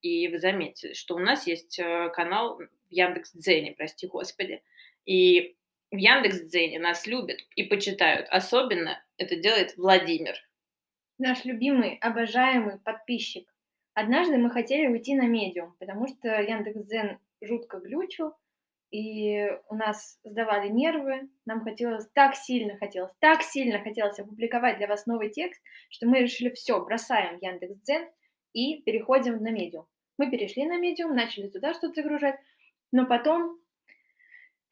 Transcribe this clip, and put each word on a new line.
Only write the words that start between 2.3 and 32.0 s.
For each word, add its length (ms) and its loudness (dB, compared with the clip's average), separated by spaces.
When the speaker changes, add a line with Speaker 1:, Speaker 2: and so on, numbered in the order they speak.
Speaker 1:
в 100 -16
Яндекс.Дзене, 840 0
прости 340 -10
господи. 560 -8
И 520 6
в 60 -6
Яндекс.Дзене 840 2
нас 280 -2
любят 320 -4
и 80 0
почитают. 680 0
Особенно 720 0
это 180 -4
делает 420 2
Владимир. 580 4
Speaker 2:
Наш 260 -2
любимый, 560 2
обожаемый 800 2
подписчик. 680 -8
Однажды 440 4
мы 120 6
хотели 380 0
уйти 280 0
на 120 4
Medium, 520 -2
потому 280 -6
что 220 -8
Яндекс.Дзен 880 -4
жутко 380 -8
глючил, 540 -6
и 580 -2
у 60 -8
нас 480 -6
сдавали 460 -2
нервы. 600 0
Нам 180 -6
хотелось, 500 -6
так 220 8
сильно 420 -2
хотелось, 420 -8
так 220 8
сильно 380 0
хотелось 400 -4
опубликовать 580 -2
для 100 -2
вас 180 -2
новый 240 -2
текст, 320 -8
что 180 -4
мы 140 6
решили: 280 0
«Все, 340 -2
бросаем 580 -2
Яндекс.Дзен 640 -4
и 300 -2
переходим 600 2
на 100 -2
Medium». 320 -6
Мы 140 0
перешли 340 -2
на 140 -2
Medium, 340 -2
начали 360 -2
туда 240 -4
что-то 280 -6